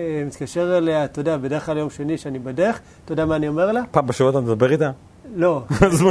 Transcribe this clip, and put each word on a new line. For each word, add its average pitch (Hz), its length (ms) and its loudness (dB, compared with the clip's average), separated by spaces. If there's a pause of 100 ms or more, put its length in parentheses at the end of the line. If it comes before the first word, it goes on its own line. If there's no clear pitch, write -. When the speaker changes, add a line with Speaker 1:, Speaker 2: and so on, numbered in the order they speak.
(260)
Speaker 1:
מתקשר 175 520 -2
אליה, 160 260 2
אתה 139 160 -8
יודע, 156 160 0
בדרך 135 300 -4
כלל 151 120 -2
יום 151 120 -4
שני 151 280 -4
שאני 135 200 -8
בדרך, 135 420 -2 (240)
אתה - 80 -8
יודע 156 140 0
מה 156 100 0
אני 151 120 -2
אומר 170 240 0
לה? 220 80 0 (100)
Speaker 2:
פעם 143 160 2
בשבוע 131 240 2
אתה 135 100 2
מדבר 120 320 2
איתה? 151 180 2 (440)
Speaker 1:
לא. 165 360 0
Speaker 2:
<laughs> 175 160 4
אז 170 160 4
מה, 185 80 6